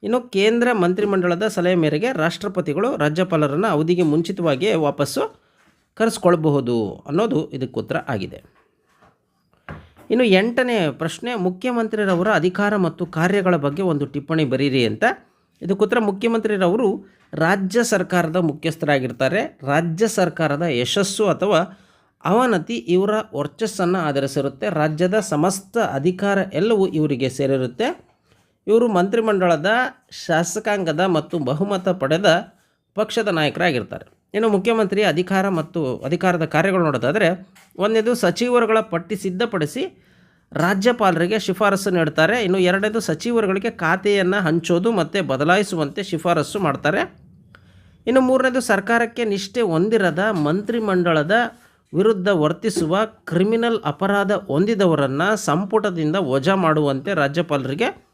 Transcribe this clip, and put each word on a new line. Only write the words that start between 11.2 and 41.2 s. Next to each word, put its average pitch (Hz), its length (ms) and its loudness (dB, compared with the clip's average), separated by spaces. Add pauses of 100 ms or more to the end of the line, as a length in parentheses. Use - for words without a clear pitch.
ಮುಖ್ಯಮಂತ್ರಿರವರ 208 1000 -2
ಅಧಿಕಾರ 185 420 0
ಮತ್ತು 175 300 -2
ಕಾರ್ಯಗಳ 180 500 0
ಬಗ್ಗೆ 143 260 -2
ಒಂದು 151 240 0
ಟಿಪ್ಪಣಿ 147 400 -2
ಬರೀರಿ 131 400 2
ಅಂತ. 107 180 -2 (580)
ಇದಕ್ಕೆ 196 220 0
ಉತ್ತರ 220 160 2
ಮುಖ್ಯಮಂತ್ರಿರವರು 214 1040 0 (280)
ರಾಜ್ಯ 190 500 0
ಸರ್ಕಾರದ 180 520 0
ಮುಖ್ಯಸ್ಥರಾಗಿರ್ತಾರೆ. 147 1300 -2
ರಾಜ್ಯ 165 440 0
ಸರ್ಕಾರದ 160 540 0
ಯಶಸ್ಸು 175 680 0
ಅಥವಾ 180 520 0 (460)
ಅವನತಿ 226 520 0
ಇವರ 185 340 0 (240)
ವರ್ಚಸ್ಸನ್ನು 180 640 -2
ಆಧರಿಸಿರುತ್ತೆ. 139 680 -2
ರಾಜ್ಯದ 160 500 0
ಸಮಸ್ತ 185 580 -2
ಅಧಿಕಾರ 185 600 0 (160)
ಎಲ್ಲವೂ 190 340 2
ಇವರಿಗೆ 143 420 0
ಸೇರಿರುತ್ತೆ. 135 760 -2 (640)
ಇವರು 226 200 4
ಮಂತ್ರಿಮಂಡಲದ, 190 840 2 (560)
ಶಾಸಕಾಂಗದ 170 720 -2
ಮತ್ತು 170 400 0
ಬಹುಮತ 180 500 -2
ಪಡೆದ 175 640 0 (420)
ಪಕ್ಷದ 214 320 -2
ನಾಯಕರಾಗಿರ್ತಾರೆ. 156 800 -2 (280)
ಇನ್ನು 220 160 2
ಮುಖ್ಯಮಂತ್ರಿ 208 540 0
ಅಧಿಕಾರ 190 460 0
ಮತ್ತು 160 480 -4
ಅಧಿಕಾರದ 170 480 -2
ಕಾರ್ಯಗಳು 180 380 2
ನೋಡೋದಾದ್ರೆ, 165 640 0 (300)
ಒಂದನೇದು 220 380 2
ಸಚಿವರುಗಳ 226 640 2
ಪಟ್ಟಿ 190 360 -4
ಸಿದ್ಧಪಡಿಸಿ 196 880 -4 (480)
ರಾಜ್ಯಪಾಲರಿಗೆ 190 880 2